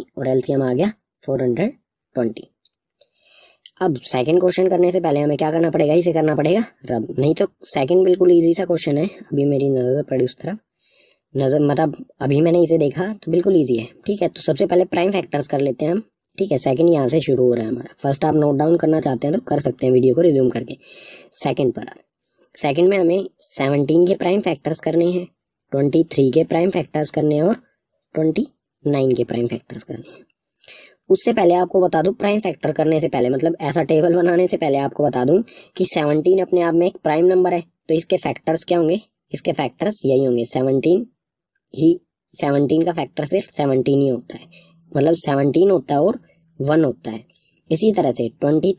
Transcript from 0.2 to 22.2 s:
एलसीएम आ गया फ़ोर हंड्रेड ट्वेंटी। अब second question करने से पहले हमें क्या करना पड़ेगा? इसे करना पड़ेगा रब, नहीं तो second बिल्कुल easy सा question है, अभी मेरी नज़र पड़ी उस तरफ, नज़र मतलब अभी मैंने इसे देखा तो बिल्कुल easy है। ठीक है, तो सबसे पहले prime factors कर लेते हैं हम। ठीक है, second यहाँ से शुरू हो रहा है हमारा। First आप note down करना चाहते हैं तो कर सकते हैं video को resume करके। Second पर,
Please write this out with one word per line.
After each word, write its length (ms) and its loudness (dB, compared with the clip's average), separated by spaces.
एलसीएम 340 0
आ 100 -2
गया 200 0
फ़ोर 180 -4
हंड्रेड 340 -2
ट्वेंटी। 300 -6
अब 240 0
second 360 0
question 280 0
करने 220 2
से 100 0
पहले 200 0
हमें 160 0
क्या 140 -2
करना 200 0
पड़ेगा? 240 2
इसे 180 2
करना 240 0
पड़ेगा 280 0
रब, 320 -4
नहीं 160 2
तो 120 0
second 400 2
बिल्कुल 280 4
easy 220 4
सा 100 -4
question 340 -2
है, 80 0
अभी 400 -6
मेरी 240 0
नज़र 320 0
पड़ी 220 -2
उस 120 -6
तरफ, 220 -10
नज़र 260 0
मतलब 360 0
अभी 200 0
मैंने 220 4
इसे 160 2
देखा 360 -2
तो 160 -12
बिल्कुल 260 0
easy 200 2
है। 120 -6
ठीक 160 -4
है, 60 -2
तो 140 -10
सबसे 240 0
पहले 200 2
prime 260 -2
factors 360 -4
कर 120 -2
लेते 240 -2
हैं 80 -2
हम। 100 -4
ठीक 140 -2
है, 60 0
second 320 2
यहाँ 180 2
से 120 2
शुरू 240 0
हो 100 4
रहा 100 -2
है 60 -6
हमारा। 300 -10
First 240 -2
आप 100 2
note 220 2
down 200 2
करना 240 0
चाहते 260 -2
हैं 100 -2
तो 60 -4
कर 180 -2
सकते 260 -4
हैं 60 4
video 220 4
को 60 2
resume 300 4
करके। 260 -8
Second 400 -2
पर, 160 -12